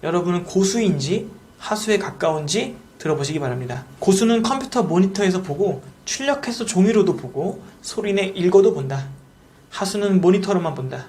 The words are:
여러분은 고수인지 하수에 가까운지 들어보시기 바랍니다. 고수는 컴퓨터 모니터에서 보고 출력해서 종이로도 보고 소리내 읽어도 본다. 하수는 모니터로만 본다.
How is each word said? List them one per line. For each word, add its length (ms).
여러분은 420
고수인지 840
하수에 400
가까운지 760
들어보시기 400
바랍니다. 460
고수는 420
컴퓨터 400
모니터에서 600
보고 400
출력해서 640
종이로도 500
보고 460
소리내 440
읽어도 380
본다. 340
하수는 500
모니터로만 540
본다. 340